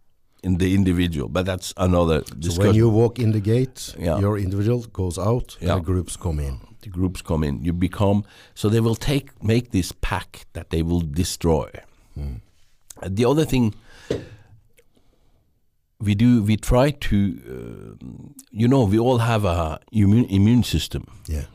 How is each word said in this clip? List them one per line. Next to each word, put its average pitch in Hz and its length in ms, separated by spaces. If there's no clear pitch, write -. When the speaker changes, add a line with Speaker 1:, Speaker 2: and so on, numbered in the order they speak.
Speaker 1:
in 92 140
the 92 160
individual, 87 540
but 90 180
that's 92 300
another 87 520
Speaker 2:
So - 80
Speaker 1:
discussion. 87 320
Speaker 2:
when 101 80
you 113 120
walk 113 300
in 110 140
the 107 80
gate, 117 580
Speaker 1:
Yeah. 87 220
Speaker 2:
your 101 180
individual 104 440
goes 90 260
out, 117 420
Speaker 1:
Yeah. 87 120
Speaker 2:
and 87 100
the - 100
groups 92 240
come 80 220
in. 69 220
Speaker 1:
The 107 80
groups 92 320
come 78 200
in. 71 220
You 85 80
become, 98 520
so - 140
they 113 120
will 113 140
take, - 480
make 113 300
this 92 180
pack - 520
that 82 180
they 82 120
will 85 180
destroy. 80 680
Speaker 2:
Mm. 67 240
Speaker 1:
Uh, 92 80
the 104 140
other 143 200
thing 120 300
we 104 160
do, 120 280
we 104 140
try 127 340
to, 58 1080
uh, 64 60
you 107 180
know, 135 160
we 101 140
all 120 200
have 113 260
a 82 360
immune, 107 340
immune 104 360
system, - 440
Speaker 2:
Yeah. 76 180